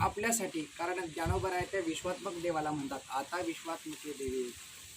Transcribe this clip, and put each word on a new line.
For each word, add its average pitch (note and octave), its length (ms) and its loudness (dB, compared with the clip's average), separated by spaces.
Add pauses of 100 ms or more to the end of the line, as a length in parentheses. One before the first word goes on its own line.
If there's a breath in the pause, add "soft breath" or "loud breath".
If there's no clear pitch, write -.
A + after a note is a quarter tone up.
आपल्यासाठी, G3+ 600 2
कारण F3 440 -2
ज्ञानोबराय E3+ 560 2 (100)
त्या G3 80 4
विश्वात्मक F3+ 540 0 (100)
देवाला D#3 280 2
म्हणतात, C#3 280 0 (100)
"आता C#3 320 0
विश्वात्मके D#3+ 680 -4
देवे C4 400 0 (460)